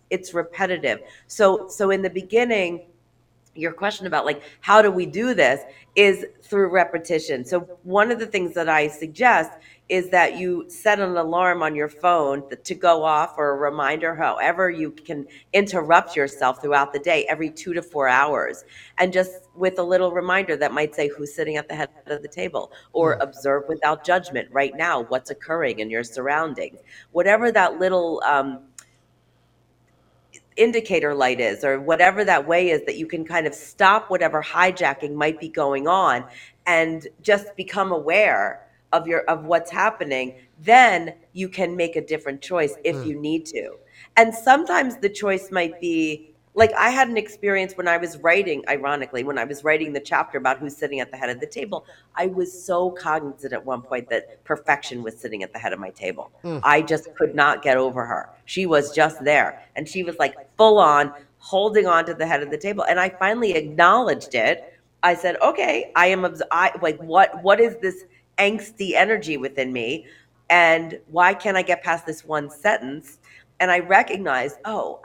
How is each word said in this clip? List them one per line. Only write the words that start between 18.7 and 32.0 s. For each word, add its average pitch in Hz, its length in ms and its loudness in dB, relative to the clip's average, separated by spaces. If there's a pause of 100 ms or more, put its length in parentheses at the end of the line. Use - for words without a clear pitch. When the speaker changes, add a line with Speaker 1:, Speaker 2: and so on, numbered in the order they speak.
Speaker 1:
And 185 160 2
just 185 180 0 (240)
with 185 220 -2
a 180 60 0
little 180 280 2
reminder 180 460 -2
that 143 140 0
might 151 240 -4
say, 143 140 -2
"Who's 147 260 -12
sitting 156 220 -6
at 147 100 -8
the - 80 -10
head 151 140 -6 (180)
of 147 160 -8
the 147 40 -14
table?" 180 440 -8 (220)
Or, 160 240 2
Speaker 2:
Mm. - 60 -2
Speaker 1:
"Observe 139 440 -2
without 156 360 -2
judgment 175 480 -2
right 139 240 -2
now, 156 280 -2
what's 127 260 -4
occurring 147 480 -6
in 110 140 -6
your 113 120 -4
surroundings." 135 760 -6 (320)
Whatever 214 400 4
that 180 260 4
little, 175 480 0
um, 135 360 0 (1900)
indicator 202 580 2
light 127 260 2
is, 113 240 -2
or 135 160 0
whatever 180 440 4